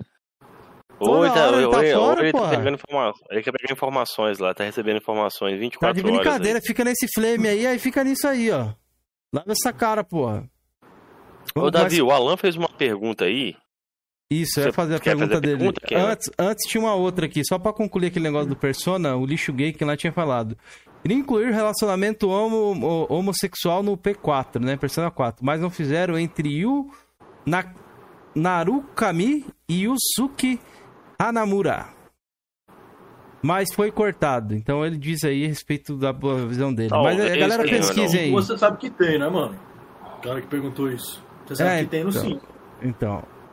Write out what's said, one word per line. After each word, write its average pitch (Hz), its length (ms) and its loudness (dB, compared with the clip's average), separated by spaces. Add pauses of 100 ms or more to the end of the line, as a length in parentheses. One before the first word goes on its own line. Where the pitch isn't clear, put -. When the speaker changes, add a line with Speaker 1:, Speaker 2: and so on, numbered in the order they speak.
(1000)
Speaker 1:
Toda - 120 2
Speaker 2:
Ou 160 140 6
ele 185 100 4
tá, 160 120 6
Speaker 1:
hora 123 100 6
ele 127 100 6
Speaker 2:
ou, 117 60 4
Speaker 1:
tá 127 60 4
Speaker 2:
ou 151 60 4 (100)
Speaker 1:
fora, - 260 4
Speaker 2:
ele 311 120 2
tá 294 60 2
Speaker 1:
porra. 202 120 2
Speaker 2:
pegando 135 240 0
informa-, 135 380 -2 (180)
ele 107 120 -2
quer 127 100 -6
pegar 131 200 -4
informações 123 680 0
lá, 92 140 0
tá 104 120 -2
recebendo 107 340 -2
informações 104 560 -2
Speaker 1:
Tá 95 40 -4
Speaker 2:
vinte 120 160 -4
e - 40 -18
quatro 175 160 2
Speaker 1:
de 180 80 -2
Speaker 2:
horas 214 160 2
aí. - 60 2
Speaker 1:
brincadeira, 226 380 0
fica 233 220 -2
nesse 247 300 0
flame 226 340 2
aí, 214 180 0
aí 254 120 0
fica 262 260 0
nisso 269 240 0
aí, 233 220 0
ó. 127 180 0 (640)
Lava 165 200 -4
essa 240 200 0
cara, 214 320 0
porra. 117 400 -2 (1120)
Speaker 2:
Ô, 147 60 0
Speaker 1:
Vamos 143 120 2
Speaker 2:
Davi, 170 300 4
Speaker 1:
mais 123 80 4
Speaker 2:
o - 0 -
Alan 139 260 4
fez 180 180 0
uma 165 140 -2
pergunta 110 560 -2
aí. 107 320 -2 (720)
Speaker 1:
Isso, 156 300 -2
eu 139 60 2
ia 131 40 2
Speaker 2:
Você - 60 -4
Speaker 1:
fazer 160 200 0
a 151 40 -2
Speaker 2:
quer 160 160 0
fazer 127 120 0
Speaker 1:
pergunta 101 100 2
Speaker 2:
a - 20 0
Speaker 1:
dele. 143 160 0
Speaker 2:
pergunta, 180 300 0
Kena? 196 260 2
Speaker 1:
Antes, - 260 -6
antes 208 320 0
tinha 220 120 0
uma 220 120 2
outra 180 300 0
aqui, 151 240 -2
só 185 100 0
pra 208 140 -2
concluir 196 360 0
aquele 175 160 -2
negócio 147 260 0
do 135 60 -2
Persona, 147 600 -2
o 131 80 0
Lixo 156 300 -2
Gay 143 180 -2
que 156 120 -4
lá 147 120 0
tinha 160 160 -4
falado. 123 420 -2 (480)
Queria 220 140 0
incluir 254 340 0
relacionamento 208 800 0
homo-, 208 460 2 (100)
ho-, 165 240 0
homossexual 185 720 -2
no 202 140 0
P 202 180 -2
quatro, 135 480 -2
né? 131 140 -2
Persona 160 340 -2
quatro. 120 320 -4
Mas 151 200 0
não 175 80 -2
fizeram 165 480 0
entre 160 280 -2 (140)
Yu, 269 300 0 (560)
Na-, 180 260 -2 (640)
Narukami 185 1120 0 (200)
e 180 180 0
Yusuke 254 760 -2 (580)
Hanamura. 196 720 0 (1500)
Mas 185 320 0
foi 208 160 2
cortado. 143 640 0
Então 143 300 -2
ele 160 140 -4
diz 156 260 -4
aí 139 200 0
a 156 40 -2
respeito 147 480 -6
da 135 160 0
boa 131 340 -2
visão 127 260 -2
dele. 113 200 -2
Mas 147 220 4
a - 100 0
Speaker 2:
Talvez - 160 0
Speaker 1:
galera 226 240 2
Speaker 2:
tenha, 226 140 2
Speaker 1:
pesquise 196 380 2
Speaker 2:
não. 175 80 2
Speaker 1:
aí. 147 80 0
Speaker 3:
Você 202 260 0
sabe 208 180 2
que 247 140 -10
tem, 160 280 2
né, 143 100 0
mano? 147 280 -2 (600)
O - 40 -18
cara 127 180 -6
que 123 60 -12
perguntou 139 440 -4
isso. - 340 -10 (220)
Você 143 100 -10
sabe 180 140 2
Speaker 1:
É, 170 140 0
Speaker 3:
que - 60 -8
tem 160 140 -2
no 196 60 0
Speaker 1:
então. 147 120 0
Speaker 3:
sim. 98 180 -4 (420)
Speaker 1:
Então. 110 400 -4 (300)